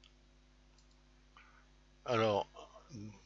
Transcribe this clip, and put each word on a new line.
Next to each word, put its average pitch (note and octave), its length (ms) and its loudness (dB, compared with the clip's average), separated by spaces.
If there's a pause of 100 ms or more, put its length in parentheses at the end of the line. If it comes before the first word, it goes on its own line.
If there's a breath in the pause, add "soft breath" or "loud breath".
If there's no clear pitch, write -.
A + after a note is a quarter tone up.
(2000 loud breath)
Alors, A2 440 2 (760)